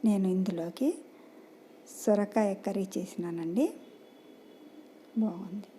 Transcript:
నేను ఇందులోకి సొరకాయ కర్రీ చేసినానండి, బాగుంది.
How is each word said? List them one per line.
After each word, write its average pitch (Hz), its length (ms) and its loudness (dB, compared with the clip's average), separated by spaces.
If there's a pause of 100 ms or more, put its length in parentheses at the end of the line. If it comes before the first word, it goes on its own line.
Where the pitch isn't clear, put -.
నేను 196 180 4 (100)
ఇందులోకి 180 540 0 (1080)
సొరకాయ 208 500 4 (180)
కర్రీ 196 180 -2 (100)
చేసినానండి, 175 720 -2 (1600)
బాగుంది. 190 440 -6 (100)